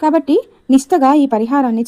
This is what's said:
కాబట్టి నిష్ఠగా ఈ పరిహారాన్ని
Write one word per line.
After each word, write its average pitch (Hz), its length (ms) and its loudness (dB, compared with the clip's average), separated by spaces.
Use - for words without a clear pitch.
కాబట్టి 311 340 0
నిష్ఠగా 269 380 2
ఈ 277 120 0
పరిహారాన్ని 233 540 -2